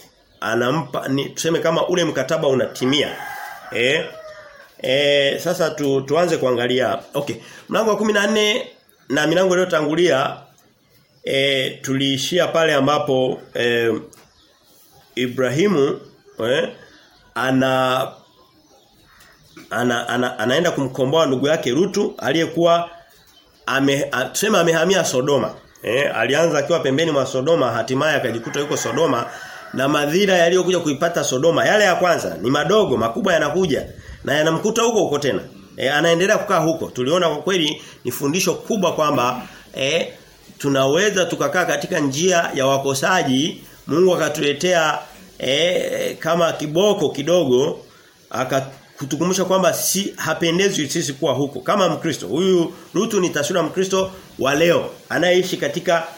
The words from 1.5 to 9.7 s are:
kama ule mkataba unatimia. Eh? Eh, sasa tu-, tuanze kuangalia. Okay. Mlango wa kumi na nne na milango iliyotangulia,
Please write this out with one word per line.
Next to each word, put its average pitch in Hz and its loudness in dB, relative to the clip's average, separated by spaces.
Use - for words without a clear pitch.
kama - 0
ule 175 0
mkataba 147 -2
unatimia. 127 0
Eh? 135 0
Eh, 139 2
sasa 170 -2
tu-, 139 -2
tuanze 160 0
kuangalia. 123 0
Okay. 123 -6
Mlango 214 0
wa 202 2
kumi 214 0
na 202 2
nne 214 0
na 147 0
milango 180 2
iliyotangulia, 160 2